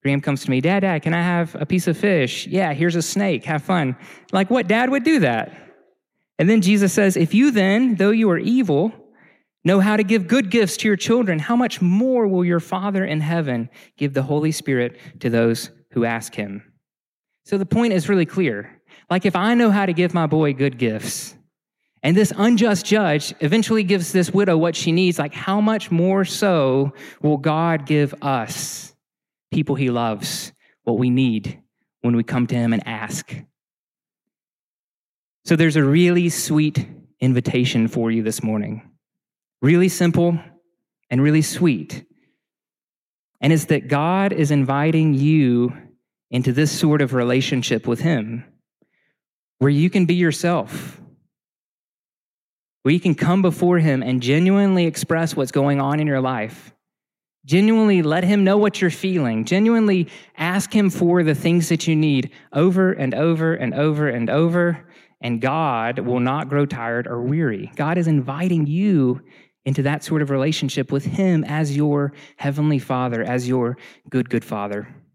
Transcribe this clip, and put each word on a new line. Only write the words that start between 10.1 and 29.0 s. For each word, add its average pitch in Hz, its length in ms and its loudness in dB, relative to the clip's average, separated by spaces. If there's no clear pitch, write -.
good 226 220 0
gifts 208 280 0
to 220 100 -2
your 202 80 2
children, 208 420 0
how 226 180 -2
much 240 240 -2
more 226 460 2
will 185 180 0
your 175 160 0
Father 190 440 -4
in 156 160 -4
heaven 147 500 -4
give 143 160 -4
the 135 120 -2
Holy 151 280 -2
Spirit 123 460 -4
to 123 100 -2
those 117 400 0
who 117 120 0
ask 117 300 -6
him?" 101 280 -10
So 202 100 -2
the 190 100 -2
point 226 280 0
is 160 140 -2
really 190 180 2
clear. 123 560 -6
Like, 180 160 -2
if 185 120 0
I 208 180 0
know 240 160 4
how 202 160 2
to 185 80 -2
give 170 180 0
my 170 140 0
boy 151 260 2
good 131 240 -2
gifts, 110 580 -6
and 156 120 2
this 202 220 4
unjust 214 480 2
judge 175 560 0
eventually 214 440 0
gives 180 280 -2
this 180 200 0
widow 190 260 2
what 165 180 0
she 165 160 -2
needs, 175 260 2
like, 147 160 -6
how 196 260 -2
much 214 300 0
more 185 340 2
so 139 680 0
will 151 160 2
God 156 480 0
give 147 380 0
us, - 720 -6